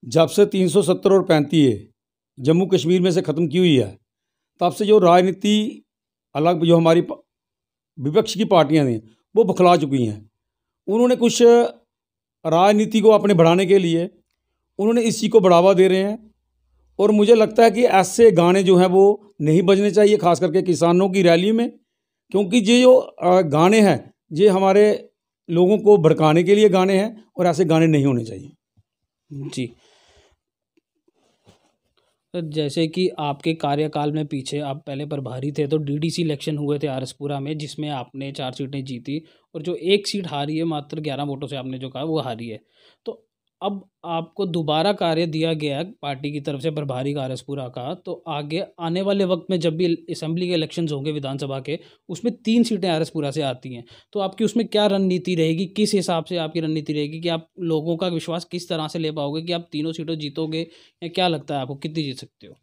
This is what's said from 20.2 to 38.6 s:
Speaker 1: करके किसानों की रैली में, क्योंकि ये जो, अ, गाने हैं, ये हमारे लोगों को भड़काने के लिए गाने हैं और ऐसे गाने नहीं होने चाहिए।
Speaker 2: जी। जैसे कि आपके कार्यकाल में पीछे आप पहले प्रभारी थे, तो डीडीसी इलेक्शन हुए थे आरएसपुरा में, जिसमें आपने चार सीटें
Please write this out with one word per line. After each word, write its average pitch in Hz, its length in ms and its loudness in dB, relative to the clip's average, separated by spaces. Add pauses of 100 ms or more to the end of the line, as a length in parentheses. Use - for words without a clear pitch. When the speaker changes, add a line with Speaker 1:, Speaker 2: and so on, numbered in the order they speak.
Speaker 1:
करके 175 220 0
किसानों 175 480 2
की 190 120 0
रैली 175 300 4
में, 233 260 -2 (520)
क्योंकि 196 260 0
ये 233 240 4
जो, 254 140 8
अ, 185 480 2
गाने 170 380 4
हैं, 170 340 2 (180)
ये 180 160 4
हमारे 196 640 2 (400)
लोगों 180 280 2
को 208 200 6
भड़काने 156 440 4
के 185 120 4
लिए 214 140 6
गाने 190 300 2
हैं 220 260 -4 (140)
और 175 80 0
ऐसे 170 180 0
गाने 160 220 2
नहीं 151 180 2
होने 123 200 0
चाहिए। 110 260 -14 (840)
Speaker 2:
जी। 135 400 -10 (2750)
जैसे 156 520 -4
कि 180 200 -2 (100)
आपके 147 360 -4
कार्यकाल 151 580 -4
में 156 140 -6
पीछे 143 320 -10
आप 147 280 -10
पहले 143 200 -12
प्रभारी 135 460 -10
थे, 147 140 -4
तो 156 120 -2
डीडीसी 151 440 -4
इलेक्शन 151 360 -6
हुए 147 200 -4
थे 151 80 -6
आरएसपुरा 139 540 -8
में, 151 180 -10
जिसमें 151 300 -12
आपने 139 440 -12
चार 135 200 -10
सीटें 139 320 -10